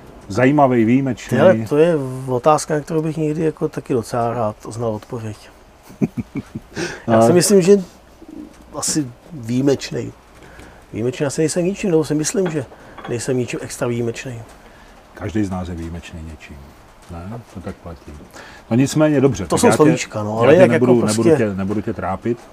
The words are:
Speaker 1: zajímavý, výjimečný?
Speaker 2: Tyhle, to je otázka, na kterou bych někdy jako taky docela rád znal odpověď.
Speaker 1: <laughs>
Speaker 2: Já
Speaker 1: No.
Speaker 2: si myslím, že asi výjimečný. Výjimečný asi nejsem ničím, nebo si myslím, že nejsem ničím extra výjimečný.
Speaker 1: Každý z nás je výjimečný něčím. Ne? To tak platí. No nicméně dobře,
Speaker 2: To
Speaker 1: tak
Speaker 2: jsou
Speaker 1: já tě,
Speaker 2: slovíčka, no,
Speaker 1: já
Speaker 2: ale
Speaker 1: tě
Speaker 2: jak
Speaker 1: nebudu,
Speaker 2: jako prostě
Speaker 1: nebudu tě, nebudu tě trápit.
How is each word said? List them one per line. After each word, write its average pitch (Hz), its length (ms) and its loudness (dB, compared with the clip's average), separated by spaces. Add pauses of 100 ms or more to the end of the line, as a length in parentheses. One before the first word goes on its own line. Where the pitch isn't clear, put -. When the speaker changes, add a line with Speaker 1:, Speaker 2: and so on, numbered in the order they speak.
(300)
Speaker 1:
zajímavý, 127 560 4
výjimečný? 127 520 0
Speaker 2:
Tyhle, 165 180 6 (140)
to 147 80 0
je 165 180 4 (320)
otázka, 143 460 2
na 151 60 0
kterou 156 220 -4
bych 156 160 -4
někdy 156 260 -2
jako 156 260 -2
taky - 240 -6
docela 117 400 -2
rád 110 220 -2 (140)
znal 117 200 -6
odpověď. 107 600 -10 (520)
Speaker 1:
<laughs> - 60 0 (1000)
Speaker 2:
Já 113 120 2
Speaker 1:
No. 113 80 6
Speaker 2:
si 165 60 6
myslím, 180 280 6
že 196 160 6 (1000)
asi 143 320 -4 (260)
výjimečný. 123 800 -4 (840)
Výjimečný 127 320 -6
asi 139 160 -4
nejsem 170 240 -2
ničím, 196 260 -2
nebo 160 120 2
si 151 120 -4
myslím, 170 340 -2
že 151 160 -4 (440)
nejsem 123 280 -4
ničím 123 240 -6
extra - 260 -8
výjimečný. 117 540 -6 (720)
Speaker 1:
Každý 104 300 -4
z 95 60 -4
nás 92 180 -6
je 87 80 -10
výjimečný 82 440 -12 (120)
něčím. 76 260 -20 (540)
Ne? 95 280 -12 (140)
To 101 60 -14
tak 90 160 -12
platí. 80 360 -18 (600)
No 117 60 2
nicméně 147 440 2
dobře, 107 220 2
Speaker 2:
To 82 60 -8
Speaker 1:
tak 160 100 0
Speaker 2:
jsou 240 80 4
Speaker 1:
já - 60 6
tě, - 20 4
Speaker 2:
slovíčka, 127 480 2
no, 107 120 -6
Speaker 1:
já 113 40 -2
Speaker 2:
ale 131 160 6
Speaker 1:
tě 185 60 6
Speaker 2:
jak 175 100 8
Speaker 1:
nebudu, 123 240 4
Speaker 2:
jako 113 60 4
prostě 107 280 0
Speaker 1:
nebudu 151 80 6
tě, 104 200 0
nebudu 101 240 -2
tě 107 120 -6
trápit. 95 440 -4 (160)